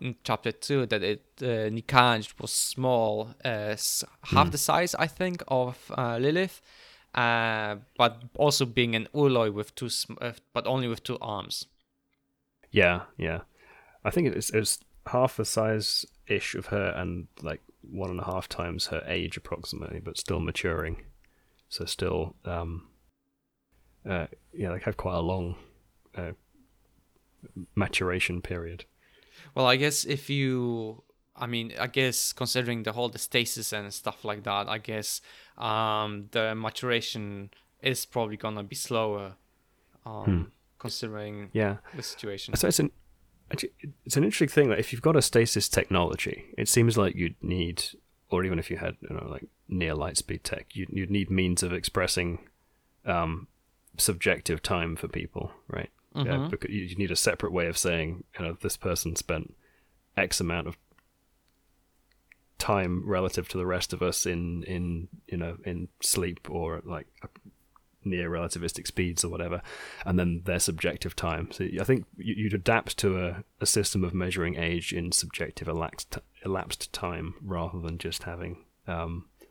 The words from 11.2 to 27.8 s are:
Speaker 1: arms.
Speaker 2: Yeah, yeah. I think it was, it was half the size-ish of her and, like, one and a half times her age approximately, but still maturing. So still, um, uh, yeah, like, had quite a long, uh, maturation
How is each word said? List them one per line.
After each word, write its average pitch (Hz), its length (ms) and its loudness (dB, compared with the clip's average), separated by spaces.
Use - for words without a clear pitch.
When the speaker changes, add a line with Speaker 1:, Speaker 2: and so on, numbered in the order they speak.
Speaker 1:
arms. 104 460 -6
Speaker 2:
Yeah, 90 300 6
yeah. 82 260 -2
I 104 60 0
think 175 160 4
it 110 80 2
was, - 160 -4
it 107 80 2
was 104 220 0
half - 300 2
the 110 80 0
size-ish - 1120 0
of 95 100 -6
her 101 300 2
and, 87 320 -4
like, 78 200 -6
one 95 280 -6
and 90 100 -4
a 90 40 -6
half 92 240 -4
times 87 400 -4
her 80 180 -4
age 87 300 -4
approximately, 80 640 -8
but - 180 -8
still 85 220 -2
maturing. 82 640 -2
So - 140 -6
still, 85 500 -2
um, 85 440 -6
uh, 87 180 -2
yeah, 95 180 -4
like, 92 120 -4
had 104 140 -2
quite 90 200 -2
a 85 40 2
long, 87 360 -2
uh, 87 160 -6
maturation 90 680 0